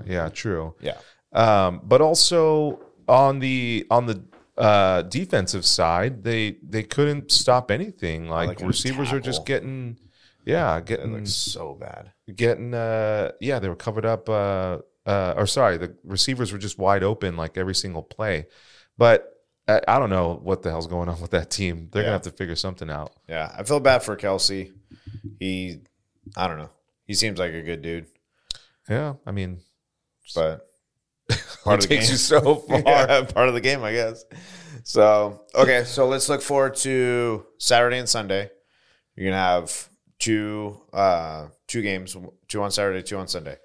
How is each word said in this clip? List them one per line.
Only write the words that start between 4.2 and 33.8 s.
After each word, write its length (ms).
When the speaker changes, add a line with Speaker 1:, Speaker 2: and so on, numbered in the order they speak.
Speaker 1:
uh, 460
defensive 640
side, 580
they, 380
they 220
couldn't 480
stop 400
anything. 580
Like, 200
Speaker 2:
Like, 120
a 60
Speaker 1:
receivers 440
are 80
just 280
Speaker 2:
tackle. 140
Speaker 1:
getting, 360
yeah, 320
Speaker 2:
It 80
Speaker 1:
getting, 280
Speaker 2:
looked 160
so 440
bad. 380
Speaker 1:
getting, 400
uh, 560
yeah, 160
they 100
were 80
covered 300
up. 240
Uh, 480
uh, 280
or 120
sorry, 300
the 260
receivers 500
were 60
just 180
wide 260
open, 320
like, 220
every 160
single 300
play. 420
But 280
I, 200
I 120
don't 120
know 320
what 200
the 80
hell's 160
going 220
on 120
with 100
that 180
team. 420
They're 100
Speaker 2:
Yeah. 60
Speaker 1:
gonna 80
have 80
to 80
figure 240
something 340
out. 240
Speaker 2:
Yeah, 280
I 60
feel 160
bad 240
for 140
Kelce. 540
He, 420
I 120
don't 100
know. 120
He 80
seems 260
like 140
a 80
good 200
dude. 260
Speaker 1:
Yeah, 240
I 60
mean, 300
Speaker 2:
But 320
Speaker 1:
<laughs> 0
Speaker 2:
part 200
of 40
the 80
Speaker 1:
it 40
takes 80
Speaker 2:
game. 60
Speaker 1:
you 40
so 380
Speaker 2:
<laughs> 120
Speaker 1:
far. 180
Speaker 2:
Yeah, 380
part 240
of 60
the 80
game, 220